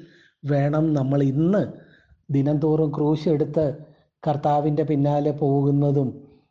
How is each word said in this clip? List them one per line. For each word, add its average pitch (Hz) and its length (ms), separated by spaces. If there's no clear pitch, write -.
വേണം 143 500
നമ്മൾ 139 300
ഇന്ന് 156 400
ദിനം 139 300
തോറും 156 320
ക്രൂശ് 151 380
എടുത്ത് 151 360
കർത്താവിൻ്റെ 147 640
പിന്നാലെ 147 480
പോകുന്നതും 143 760